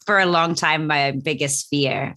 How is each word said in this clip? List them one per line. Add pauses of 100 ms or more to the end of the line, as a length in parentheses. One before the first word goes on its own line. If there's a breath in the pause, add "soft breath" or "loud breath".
for
a
long
time
my
biggest
fear.